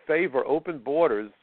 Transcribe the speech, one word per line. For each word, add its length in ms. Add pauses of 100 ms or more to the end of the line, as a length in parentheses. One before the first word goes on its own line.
favor 400
open 320
borders 520 (120)